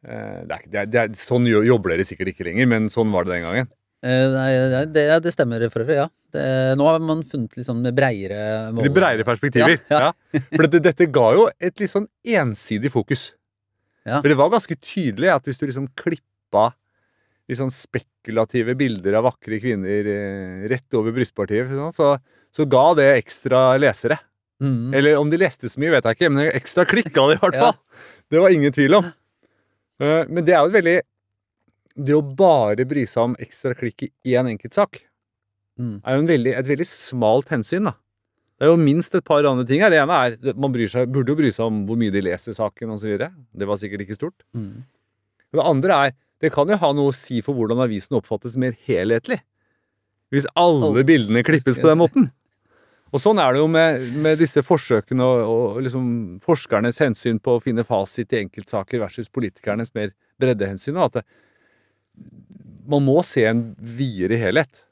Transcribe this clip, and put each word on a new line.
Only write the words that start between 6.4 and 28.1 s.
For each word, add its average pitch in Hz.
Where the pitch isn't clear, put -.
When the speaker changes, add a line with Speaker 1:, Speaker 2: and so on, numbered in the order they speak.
Speaker 2:
nå 143
har 160
man 160
funnet 120
liksom 120
breiere 107
mål. 117
Speaker 1:
Litt 143
breiere 131
perspektiver, 135
Speaker 2:
Ja, 151
ja. 151
Speaker 1:
ja. 135
For 160
dette, 160
dette 170
ga 127
jo 208
et 180
litt 196
sånn 208
ensidig 131
fokus. 123
Speaker 2:
Ja. 123
Speaker 1:
For 143
det 147
var 165
ganske 208
tydelig 151
at 143
hvis 131
du 151
liksom 135
klippa -
litt 123
sånn 131
spekulative 113
bilder 104
av 120
vakre 110
kvinner, 104
eh, 98
rett 127
over 113
brystpartiet, 113
sånn, 147
så, 143
så 151
ga 127
det 139
ekstra 127
lesere. 135
Speaker 2:
Mhm. 131
Speaker 1:
Eller 143
om 151
de 165
leste 156
så 131
mye, 160
vet 127
jeg 113
ikke, 170
men 143
ekstra 175
klikk -
ga 139
det 160
i -
hvert 185
Speaker 2:
Ja. 240
Speaker 1:
fall. -